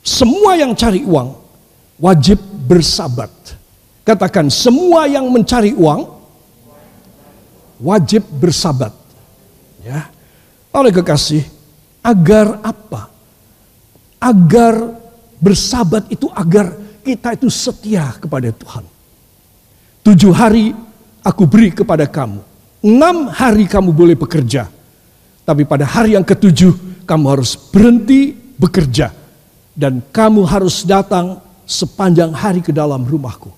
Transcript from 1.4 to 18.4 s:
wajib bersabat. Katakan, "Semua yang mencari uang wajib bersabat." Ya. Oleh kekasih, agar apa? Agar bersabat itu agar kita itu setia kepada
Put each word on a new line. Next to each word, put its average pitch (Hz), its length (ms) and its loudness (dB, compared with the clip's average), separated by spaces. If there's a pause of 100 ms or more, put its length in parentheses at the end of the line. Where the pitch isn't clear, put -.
wajib 180 400 4 (260)
bersabat. 127 640 -2 (800)
Katakan, 202 400 0
"Semua 311 640 2
yang 262 160 -2
mencari 240 480 0
uang 165 320 0 (1800)
wajib 196 400 0 (160)
bersabat." 139 560 -4 (880)
Ya. 135 240 -12 (680)
Oleh 269 160 2
kekasih, 156 540 -2 (580)
agar 214 640 2
apa? - 460 -12 (1040)
Agar 226 760 2 (420)
bersabat 202 720 -2
itu 262 240 -6
agar 180 400 0 (320)
kita 240 320 -6
itu 247 140 -2
setia 196 680 -6
kepada 135 320 -6